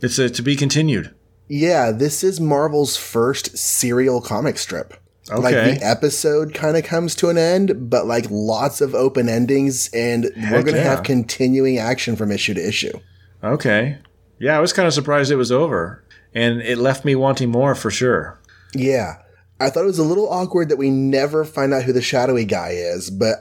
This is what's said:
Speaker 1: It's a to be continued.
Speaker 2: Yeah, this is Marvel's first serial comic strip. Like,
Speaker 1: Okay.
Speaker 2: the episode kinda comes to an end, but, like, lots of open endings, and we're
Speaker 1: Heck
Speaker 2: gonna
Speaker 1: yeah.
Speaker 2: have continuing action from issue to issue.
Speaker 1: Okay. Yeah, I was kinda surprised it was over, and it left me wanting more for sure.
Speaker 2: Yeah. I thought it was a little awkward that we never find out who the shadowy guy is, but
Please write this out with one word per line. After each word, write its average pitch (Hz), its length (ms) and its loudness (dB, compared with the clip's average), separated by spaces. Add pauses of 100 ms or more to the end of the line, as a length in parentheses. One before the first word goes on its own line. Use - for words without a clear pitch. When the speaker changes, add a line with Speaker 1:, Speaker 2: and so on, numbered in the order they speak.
Speaker 1:
It's 135 180 -2
a 127 100 2
to 120 120 -6
be 139 140 0
continued. 143 580 0 (360)
Speaker 2:
Yeah, 147 420 2
this 139 320 -2
is 190 160 0
Marvel's 147 580 0
first - 600 -2
serial 123 640 0
comic 120 360 -4
strip. - 360 -8 (360)
Like, 123 260 2
Speaker 1:
Okay. 123 180 4
Speaker 2:
the 139 120 -4
episode 151 680 0
kinda 156 280 0
comes 170 340 -2
to - 140 0
an 170 80 0
end, 170 520 2
but, 120 160 2
like, 117 240 -2
lots 110 500 -2
of 131 160 0
open 127 320 2
endings, 127 640 0
and 117 440 0
we're 113 40 -8
Speaker 1:
Heck 117 240 2
Speaker 2:
gonna 147 120 2
Speaker 1:
yeah. 139 60 2
Speaker 2:
have - 200 0
continuing 131 760 2
action 113 380 -2
from 104 160 -2
issue 101 220 -2
to 85 120 -2
issue. - 280 -4 (500)
Speaker 1:
Okay. 117 540 0 (420)
Yeah, 147 180 0
I 151 40 4
was 170 100 2
kinda 175 200 2
surprised 143 400 0
it 143 40 2
was 123 160 0
over, 123 520 -2 (300)
and 117 280 0
it 117 160 -2
left 131 260 0
me 143 120 2
wanting 131 340 0
more 127 260 2
for - 160 -4
sure. 113 480 -2 (340)
Speaker 2:
Yeah. 131 420 0 (440)
I - 100 0
thought 165 140 0
it 196 40 0
was 175 120 0
a 160 40 2
little 185 260 2
awkward 180 400 0
that 147 80 2
we 135 140 0
never 135 520 2
find 139 300 -2
out 131 100 0
who 127 80 2
the 123 100 2
shadowy 123 440 2
guy 92 240 -2
is, 87 400 -4
but 104 320 0